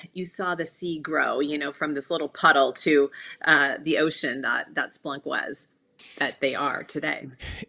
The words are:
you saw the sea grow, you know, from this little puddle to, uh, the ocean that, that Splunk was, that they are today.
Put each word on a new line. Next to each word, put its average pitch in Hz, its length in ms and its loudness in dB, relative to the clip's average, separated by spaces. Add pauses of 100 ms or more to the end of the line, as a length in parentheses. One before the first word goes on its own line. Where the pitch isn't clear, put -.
(140)
you 185 100 -6
saw 180 300 -4
the 170 100 -2
sea 170 340 -6
grow, 139 420 0
you 147 180 0
know, 147 120 -4
from 151 220 -4
this 139 180 -4
little 156 180 -2
puddle 139 440 6
to, 143 380 4 (340)
uh, 143 380 4
the 156 160 2
ocean 147 420 0
that, 123 340 -2
that 139 200 -4
Splunk 143 320 -10
was, - 420 -6 (480)
that 135 240 -2
they 131 140 2
are 139 280 -2
today. - 460 -6 (400)